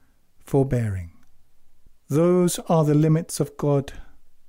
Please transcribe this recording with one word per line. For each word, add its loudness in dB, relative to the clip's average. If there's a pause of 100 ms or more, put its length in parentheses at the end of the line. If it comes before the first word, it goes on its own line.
(380)
forbearing. -2 (920)
Those 2
are 4
the 2
limits 2
of -4
God, -2 (560)